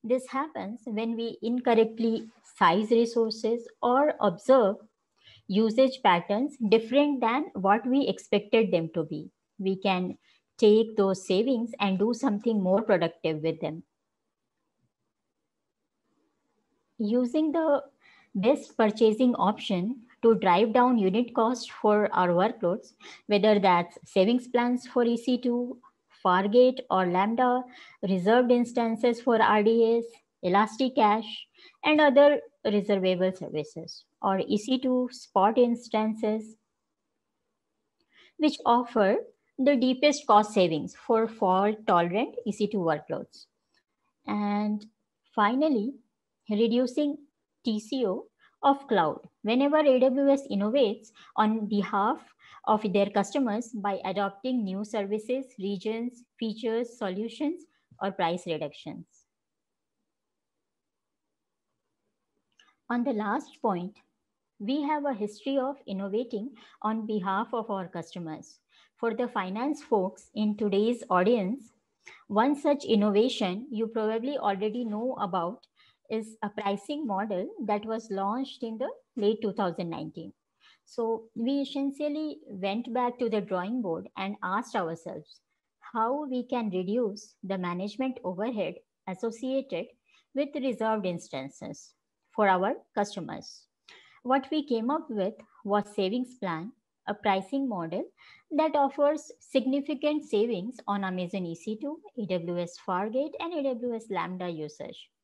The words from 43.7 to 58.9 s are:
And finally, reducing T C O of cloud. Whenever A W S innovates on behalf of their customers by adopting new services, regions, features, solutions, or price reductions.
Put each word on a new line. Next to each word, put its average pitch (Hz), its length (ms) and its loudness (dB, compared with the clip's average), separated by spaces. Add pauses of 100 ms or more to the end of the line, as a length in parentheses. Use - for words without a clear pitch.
And 208 600 -2 (500)
finally, 247 600 2 (540)
reducing 247 680 0 (480)
T 214 160 -2
C 262 240 -4
O 214 220 -4 (340)
of 277 260 2
cloud. 175 320 2 (220)
Whenever 277 380 2
A 269 200 6
W 269 300 4
S 277 200 2
innovates 214 600 0 (240)
on 214 320 0
behalf 208 540 0 (440)
of 214 160 2 (120)
their 202 160 2
customers 220 640 -2
by 202 320 -4
adopting 202 580 -4
new 190 220 -4
services, 214 600 -4 (120)
regions, 214 640 -6 (160)
features, 226 580 -4
solutions, 226 680 -6 (360)
or 190 100 -4
price 175 360 -4
reductions. 156 580 -8 (3750)